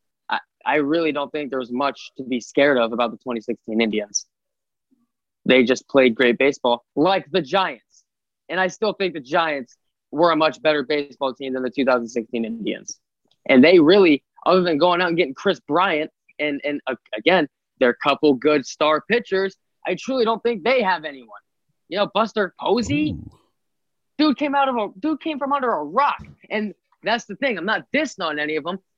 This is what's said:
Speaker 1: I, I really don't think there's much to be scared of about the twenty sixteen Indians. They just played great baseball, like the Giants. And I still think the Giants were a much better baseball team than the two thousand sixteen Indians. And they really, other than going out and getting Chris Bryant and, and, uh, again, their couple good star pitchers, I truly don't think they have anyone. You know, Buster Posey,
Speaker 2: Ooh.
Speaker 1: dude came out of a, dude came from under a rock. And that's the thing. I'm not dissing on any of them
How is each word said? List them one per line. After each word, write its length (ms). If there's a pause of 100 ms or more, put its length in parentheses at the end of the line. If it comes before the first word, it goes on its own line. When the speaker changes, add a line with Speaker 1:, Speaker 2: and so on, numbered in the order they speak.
(300)
Speaker 1:
I, 100 (260)
I 100
really 360
don't 200
think 180
there's 220
much 460
to 60
be 160
scared 380
of 160
about 180
the 60
twenty 240
sixteen 400
Indians. 440 (1200)
They 180
just 260
played 260
great 220
baseball, 480 (100)
like 340
the 120
Giants. 600 (440)
And 120
I 80
still 260
think 200
the 60
Giants 560 (360)
were 200
a 40
much 260
better 220
baseball 500
team 200
than 100
the 60
two 140
thousand 240
sixteen 380
Indians. 520 (500)
And 140
they 180
really, 440 (220)
other 160
than 160
going 240
out 80
and 80
getting 160
Chris 260
Bryant 500 (300)
and, 240
and, 240
uh, 80 (200)
again, 320 (320)
their 140
couple 400
good 320
star 420
pitchers, 480 (300)
I 140
truly 260
don't 160
think 220
they 180
have 220
anyone. 380 (460)
You 120
know, 120
Buster 480
Posey, 520
Speaker 2:
Ooh. 200 (840)
Speaker 1:
dude 220
came 160
out 120
of 100
a, 100 (120)
dude 220
came 160
from 160
under 180
a 120
rock. 420 (240)
And 240 (300)
that's 220
the 100
thing. 240
I'm 80
not 260
dissing 320
on 140
any 160
of 80
them 160 (180)